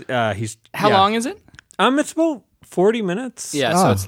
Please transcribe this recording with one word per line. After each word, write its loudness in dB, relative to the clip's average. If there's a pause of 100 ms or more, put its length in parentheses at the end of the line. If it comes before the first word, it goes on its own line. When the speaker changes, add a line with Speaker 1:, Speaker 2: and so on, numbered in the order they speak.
Speaker 1:
uh, 0
he's -8 (160)
Speaker 2:
How 0
Speaker 1:
yeah. 4
Speaker 2:
long 4
is -4
it? -10 (380)
Speaker 1:
Um, 2
it's -2
about -2 (200)
forty 0
minutes. -6
Speaker 2:
Yeah, 0
so 4
Speaker 3:
Oh, 4
Speaker 2:
it's -2